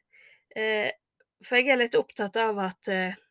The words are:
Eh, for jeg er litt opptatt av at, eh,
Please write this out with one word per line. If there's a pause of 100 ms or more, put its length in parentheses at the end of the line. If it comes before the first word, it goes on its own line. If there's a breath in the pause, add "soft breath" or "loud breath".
(560 soft breath)
Eh, (560)
for
jeg
er
litt
opptatt
av
at,
eh, (160)